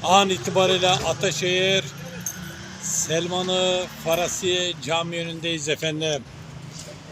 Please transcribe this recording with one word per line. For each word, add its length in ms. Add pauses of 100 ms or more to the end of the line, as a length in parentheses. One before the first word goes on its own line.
an 260
itibariyle 600
Ataşehir 920 (960)
Selmanı 1040 (180)
Farasi 720 (100)
Cami 340
önündeyiz 500
efendim. 540 (880)